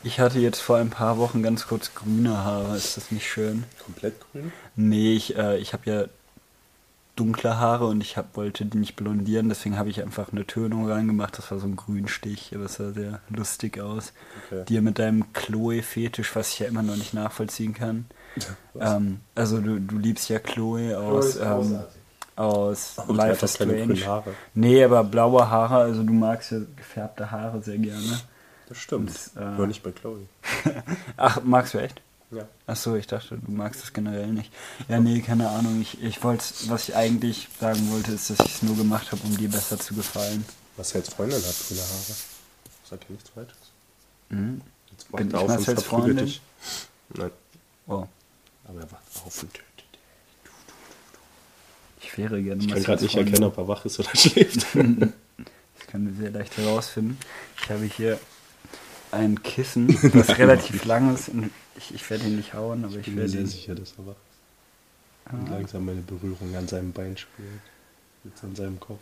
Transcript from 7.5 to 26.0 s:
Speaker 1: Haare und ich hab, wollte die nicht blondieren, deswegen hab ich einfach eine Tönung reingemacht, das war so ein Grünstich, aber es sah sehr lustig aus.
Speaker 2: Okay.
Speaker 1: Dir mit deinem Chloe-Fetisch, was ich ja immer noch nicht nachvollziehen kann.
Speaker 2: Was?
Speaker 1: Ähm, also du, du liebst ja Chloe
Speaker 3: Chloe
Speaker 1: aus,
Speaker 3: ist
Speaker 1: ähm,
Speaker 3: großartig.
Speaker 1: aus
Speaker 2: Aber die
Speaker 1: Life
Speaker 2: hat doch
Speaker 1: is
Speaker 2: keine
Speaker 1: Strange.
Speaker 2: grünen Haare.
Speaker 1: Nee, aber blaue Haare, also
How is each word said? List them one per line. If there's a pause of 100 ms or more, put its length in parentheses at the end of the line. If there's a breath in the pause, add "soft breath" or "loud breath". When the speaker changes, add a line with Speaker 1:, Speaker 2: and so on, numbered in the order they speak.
Speaker 1:
Haare
und
ich
hab,
wollte
die
nicht
blondieren,
deswegen
hab
ich
einfach
eine
Tönung
reingemacht,
das
war
so
ein
Grünstich,
aber
es
sah
sehr
lustig
aus. (340 loud breath)
Speaker 2:
Okay.
Speaker 1:
Dir
mit
deinem
Chloe-Fetisch,
was
ich
ja
immer
noch
nicht
nachvollziehen
kann. (680 loud breath)
Speaker 2:
Was?
Speaker 1:
Ähm, (140)
also
du,
du
liebst
ja
Chloe
Speaker 3:
Chloe
Speaker 1:
aus,
Speaker 3:
ist
Speaker 1:
ähm,
Speaker 3:
großartig. (360)
Speaker 1:
aus
Speaker 2:
Aber
die
Speaker 1:
Life
Speaker 2:
hat
doch
Speaker 1:
is
Speaker 2:
keine
Speaker 1:
Strange.
Speaker 2:
grünen
Haare. (200 loud breath)
Speaker 1:
Nee,
aber
blaue
Haare,
also